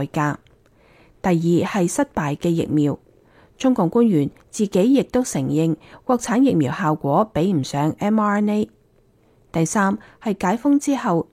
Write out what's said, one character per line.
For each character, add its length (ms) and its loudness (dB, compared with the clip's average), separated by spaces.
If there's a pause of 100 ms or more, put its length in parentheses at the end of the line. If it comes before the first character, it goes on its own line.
價。 300 -4 (840)
第 100 0
二， 380 2
係 200 0
失 140 -2 (120)
敗 220 -4
嘅 120 -4
疫 180 0
苗。 300 0 (640)
中 160 2
共 140 0
官 180 2
員 240 2 (200)
自 180 -2
己 140 2
亦 200 4
都 220 -2
承 180 -4
認， 340 0 (280)
國 120 0
產 240 0
疫 140 4
苗 180 2
效 220 -2
果 380 0
比 200 0
唔 120 0
上 340 -2
M 220 0
R 160 0
N 120 0
A。 220 -2 (840)
第 100 0
三， 320 0 (240)
係 160 -4 (100)
解 100 0
封 240 2
之 160 -2
後 360 -2